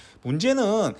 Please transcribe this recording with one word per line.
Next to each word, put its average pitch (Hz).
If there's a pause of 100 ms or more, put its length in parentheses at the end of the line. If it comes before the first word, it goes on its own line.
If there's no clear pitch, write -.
(220)
문제는 202